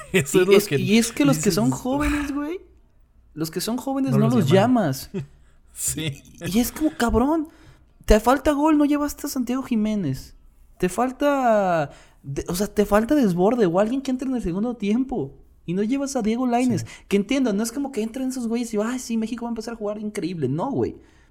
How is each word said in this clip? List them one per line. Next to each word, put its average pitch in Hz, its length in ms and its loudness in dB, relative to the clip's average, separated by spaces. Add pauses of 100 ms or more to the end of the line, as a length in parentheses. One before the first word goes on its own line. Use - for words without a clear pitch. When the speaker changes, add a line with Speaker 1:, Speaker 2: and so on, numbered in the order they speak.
Speaker 1:
<laughs> - 100 -10
eso 185 260 2
Speaker 2:
Y 180 40 6
Speaker 1:
es 185 60 4
lo 202 80 6
Speaker 2:
es, 202 120 4
Speaker 1:
que 139 100 0
Speaker 2:
y 190 200 4
es 226 140 2
que 294 120 2
los 277 140 4
que - 120 -4
Speaker 1:
dices, 165 40 0
Speaker 2:
son 131 160 2
jóvenes, 285 640 -2
güey, 294 280 -6 (720)
los 156 180 -6
que 180 100 -8
son 226 160 -4
jóvenes 269 360 -2
Speaker 1:
no 208 60 4
Speaker 2:
no 214 80 6
Speaker 1:
los 254 100 2
Speaker 2:
los 175 100 4
Speaker 1:
llaman. 190 460 4
Speaker 2:
llamas. - 200 -8
Speaker 1:
<laughs> 190 80 -4 (560)
Sí. - 460 -6 (180)
Speaker 2:
Y, 175 180 -2
y - 20 6
es 233 100 0
como, 311 260 -2
cabrón, 254 520 2 (560)
te 214 160 6
falta 277 320 4
gol, 302 260 4
no 294 60 4
llevaste 294 420 -2
a - 40 -6
Santiago 254 340 -4
Jiménez, 214 720 -2 (420)
te 180 100 0
falta, 233 1000 0 (320)
de-, 139 240 -8
o 170 80 -4
sea, 196 140 -2
te - 180 0
falta 226 300 2
desborde 208 500 2
o 170 140 2
alguien 233 200 0
que 269 120 -4
entre 254 160 -4
en 262 80 -2
el 220 60 -4
segundo 202 340 -4
tiempo. 208 580 -4 (320)
Y 170 80 -4
no 196 80 -2
llevas 269 320 -4
a 247 80 -2
Diego 233 240 -2
Lainez, 240 360 0
Speaker 1:
Sí. - 40 -10 (220)
Speaker 2:
que 196 80 2
entiendo, 240 360 0
no 208 120 0
es 226 80 -6
como 277 180 -6
que 214 120 -6
entren 254 260 -6
esos 254 180 -6
güeyes 233 260 -4
y, 214 80 -4
"Ay, 247 200 -4
sí, 233 160 -6
México 226 300 -6
va - 20 -8
a - 20 -8
empezar 226 240 -8
a - 20 -10
jugar 208 220 -6
increíble". 185 500 -6
No, 175 220 -4
güey. 120 240 -2 (360)